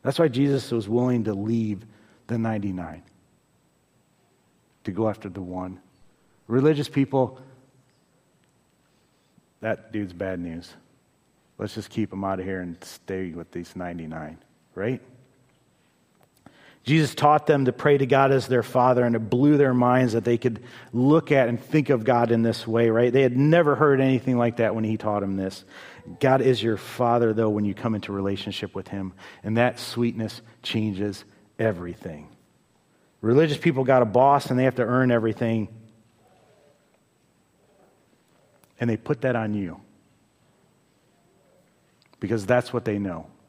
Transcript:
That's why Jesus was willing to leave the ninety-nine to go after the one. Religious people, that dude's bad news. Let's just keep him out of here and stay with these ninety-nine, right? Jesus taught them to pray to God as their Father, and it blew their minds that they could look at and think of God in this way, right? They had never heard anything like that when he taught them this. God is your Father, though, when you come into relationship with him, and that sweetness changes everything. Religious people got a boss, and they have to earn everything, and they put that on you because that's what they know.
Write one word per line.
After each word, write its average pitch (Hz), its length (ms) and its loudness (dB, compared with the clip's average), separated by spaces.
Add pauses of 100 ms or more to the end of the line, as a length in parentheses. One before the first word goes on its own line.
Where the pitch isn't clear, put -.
That's 135 160 -2
why 160 120 4
Jesus 139 420 0
was 110 160 -2
willing 120 380 0
to 107 80 -2
leave 104 520 -4 (420)
the 117 100 -4
ninety-nine 98 680 -6 (1800)
to 101 60 -4
go 107 180 0
after 104 200 -8
the 92 120 -10
one. 92 380 -10 (680)
Religious 139 400 2
people, 131 520 0 (2250)
that 113 300 -6
dude's 101 220 -8
bad 92 260 -6
news. 85 320 -12 (840)
Let's 104 180 -8
just 104 140 -12
keep 110 220 -6
him 98 120 -8
out 95 160 -4
of 92 60 -8
here 95 160 -6
and 87 220 -12
stay 92 480 -10
with 82 200 -16
these - 240 -14
ninety-nine, 82 640 -12 (360)
right? 117 280 -4 (1800)
Jesus 151 320 2
taught 151 320 0
them 139 180 2
to 123 80 0
pray 143 240 2
to 139 80 0
God 135 260 4
as 135 140 0
their 123 160 0
Father, 123 420 2
and 117 120 0
it 113 160 -4
blew 143 260 4
their 135 160 4
minds 123 400 4
that 113 100 0
they 120 140 0
could 117 240 -4 (320)
look 143 380 4
at 131 180 4
and 117 100 -4
think 151 300 0
of 117 140 2
God 120 260 4
in 117 140 4
this 113 240 -2
way, 113 240 2
right? 120 200 4
They 135 120 4
had 123 120 2
never 147 400 4
heard 139 240 4
anything 131 380 2
like 120 200 0
that 110 180 0
when 113 80 -2
he 110 120 -2
taught 104 260 -2
them 98 140 -4
this. 95 300 -6 (540)
God 131 220 4
is 123 200 2
your 110 160 -2
Father, 117 560 0
though, 110 160 2
when 104 160 0
you 98 80 -2
come 110 220 -4
into 101 160 -8
relationship 98 640 -6
with 95 120 -10
him, 95 260 -8 (280)
and 107 160 -2
that 120 220 0
sweetness 117 640 -4 (180)
changes 104 640 -4 (320)
everything. 87 720 -6 (920)
Religious 143 380 2
people 135 260 0
got 127 200 6
a - 20 4
boss, 135 460 4
and 127 80 2
they 131 60 2
have 127 100 2
to 123 80 0
earn 123 260 2
everything, 113 600 0 (3000)
and 120 80 -2
they 110 100 0
put 139 240 -6
that 127 140 -2
on 110 200 -4
you 90 260 -8 (2500)
because 104 260 -4
that's 123 260 2
what 120 140 -6
they 104 140 -2
know. 90 260 -6 (240)